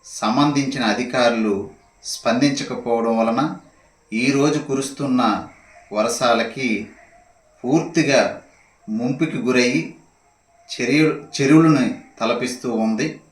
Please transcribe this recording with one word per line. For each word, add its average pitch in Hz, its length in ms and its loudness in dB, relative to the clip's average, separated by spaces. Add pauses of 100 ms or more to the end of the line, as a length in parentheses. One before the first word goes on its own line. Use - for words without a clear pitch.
సంబంధించిన 135 760 0
అధికారులు 110 840 0 (340)
స్పందించకపోవడం 120 1120 0
వలన 123 400 0 (560)
ఈరోజు 139 460 2
కురుస్తున్న 127 880 -2 (460)
వర్షాలకి 117 920 0 (800)
పూర్తిగా 139 760 0 (480)
ముంపుకి 127 480 -2
గురయ్యి 127 580 0 (760)
చెరువు-, 143 720 0
చెరువులను 143 540 6 (260)
తలపిస్తూ 117 500 -4
ఉంది. 110 480 -2 (120)